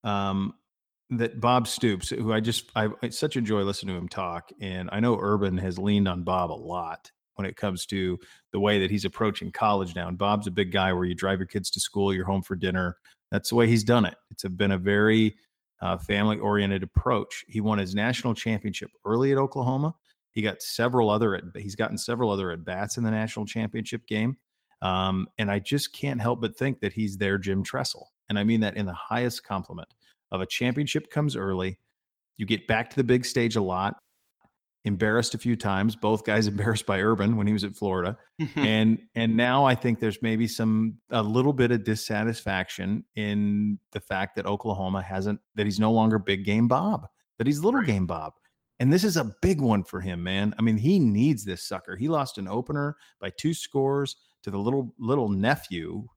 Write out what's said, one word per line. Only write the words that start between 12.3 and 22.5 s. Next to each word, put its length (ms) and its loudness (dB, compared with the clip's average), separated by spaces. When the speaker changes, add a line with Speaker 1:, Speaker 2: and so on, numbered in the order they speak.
Speaker 1:
for 120 -6
dinner. 420 -2
That's 160 -2
the 80 0
way 100 6
he's 160 4
done 220 4
it. 100 -2
It's 140 -16
a, 40 -6
been 220 0
a 80 2
very, 560 4
uh, 160 -2
family-oriented 880 0
approach. 640 -2
He 120 -4
won 180 0
his 140 -4
national 420 0
championship 560 -4
early 280 2
at 60 4
Oklahoma. 580 -2
He 120 -4
got 200 -2
several 480 2
other 240 4
at, 80 -4
he's 180 -10
gotten 240 -4
several 320 -2
other 220 -2